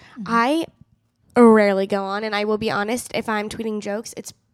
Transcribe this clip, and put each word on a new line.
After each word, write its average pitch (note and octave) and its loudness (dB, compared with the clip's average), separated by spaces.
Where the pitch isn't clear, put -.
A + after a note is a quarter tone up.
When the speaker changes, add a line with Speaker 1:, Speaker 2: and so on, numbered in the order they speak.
Speaker 1:
Mm-hmm. A3+ -10
Speaker 2:
I A#3+ 0
rarely G#3+ 6
go G3 -2
on, G3 -6
and G#3+ -4
I G#3 0
will G#3+ 0
be G#3+ -4
honest, G#3+ -4
if - -6
I'm G#3+ -4
tweeting G#3+ -6
jokes, G#3 -8
it's - -16